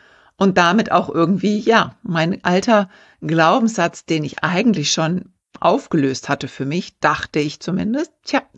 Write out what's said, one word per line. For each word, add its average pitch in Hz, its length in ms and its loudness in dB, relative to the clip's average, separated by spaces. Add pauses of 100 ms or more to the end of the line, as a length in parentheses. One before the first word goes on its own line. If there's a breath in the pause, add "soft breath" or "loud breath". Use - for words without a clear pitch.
(360 soft breath)
und 190 200 2
damit 220 360 2
auch 170 180 0
irgendwie, 185 480 0
ja, 220 440 2
mein 165 420 -2
alter 196 440 2 (320 soft breath)
Glaubenssatz, 170 880 0
den 156 180 -2
ich - 180 -8
eigentlich 175 500 0
schon 165 400 -2 (280)
aufgelöst 135 680 0
hatte 143 200 -4
für - 160 -10
mich, 160 360 -6
dachte - 400 -2
ich 151 200 -6
zumindest, 208 520 -4 (100)
tja, - 200 -4 (160)